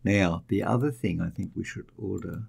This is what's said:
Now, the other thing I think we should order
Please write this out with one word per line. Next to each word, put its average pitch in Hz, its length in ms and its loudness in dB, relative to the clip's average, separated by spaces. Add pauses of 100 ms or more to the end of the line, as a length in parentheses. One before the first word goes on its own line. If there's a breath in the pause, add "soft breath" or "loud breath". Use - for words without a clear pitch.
Now, 95 440 4
the 98 160 2
other 123 280 2
thing 85 280 -2
I 170 100 -2
think - 240 -6
we 92 120 -6
should - 320 -12
order 92 520 -6